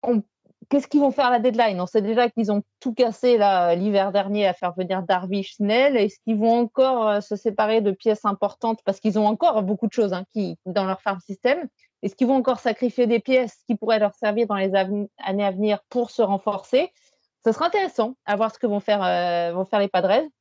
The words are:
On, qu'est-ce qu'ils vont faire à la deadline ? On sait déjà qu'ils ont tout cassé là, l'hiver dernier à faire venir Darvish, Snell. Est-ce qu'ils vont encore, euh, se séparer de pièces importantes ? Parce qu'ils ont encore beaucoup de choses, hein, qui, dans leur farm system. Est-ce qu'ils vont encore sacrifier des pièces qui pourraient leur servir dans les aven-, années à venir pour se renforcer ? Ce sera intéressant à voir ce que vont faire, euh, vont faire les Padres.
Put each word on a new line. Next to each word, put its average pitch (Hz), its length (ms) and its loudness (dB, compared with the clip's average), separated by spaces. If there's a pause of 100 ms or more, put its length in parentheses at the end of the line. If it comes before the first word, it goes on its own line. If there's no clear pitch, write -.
On, 226 200 0 (460)
qu'est-ce 277 200 0
qu'ils 294 120 2
vont 277 120 2
faire 269 140 0
à 247 40 2
la 247 80 2
deadline ? 220 420 0
On 180 60 -4
sait 214 160 0
déjà 226 260 0
qu'ils 220 220 -2
ont 208 120 0 (180)
tout 247 120 -6
cassé 240 460 2
là, 185 380 4
l'hiver 196 340 0
dernier 196 380 0
à 180 40 0
faire 180 220 -4
venir 185 300 -4
Darvish, 190 520 -2
Snell. 247 400 2
Est-ce 202 280 0
qu'ils 220 120 -2
vont 226 240 2
encore, 240 480 0
euh, 208 120 0
se 208 160 -8
séparer 220 440 0
de 202 120 0
pièces 214 320 -2
importantes ? 208 600 -2
Parce 196 140 -2
qu'ils 208 200 -2
ont 208 80 2
encore 220 360 2
beaucoup 196 240 -2
de 202 60 -2
choses, 208 200 0
hein, 185 200 -6
qui, 185 340 -6
dans 190 200 -2
leur 190 160 -4
farm 196 180 -4
system. 254 480 -2 (340)
Est-ce 196 140 -6
qu'ils 254 100 0
vont 269 100 2
encore 247 220 0
sacrifier 240 480 -2
des 233 140 2
pièces 254 480 -2
qui 226 80 0
pourraient 220 240 0
leur 208 140 0
servir 214 340 -2
dans 208 80 -2
les 190 180 -2
aven-, 196 340 0 (100)
années 196 260 -4
à 196 80 0
venir 202 360 -2
pour 240 220 -4
se - 120 0
renforcer ? 202 680 -2 (540)
Ce 226 80 2
sera 302 140 0
intéressant 339 500 -2 (100)
à 208 100 -2
voir 220 180 -2
ce - 40 -20
que - 80 -4
vont 208 140 -2
faire, 202 220 0
euh, 175 520 0
vont 185 100 -4
faire 208 160 0
les 202 80 0
Padres. 190 340 2 (180)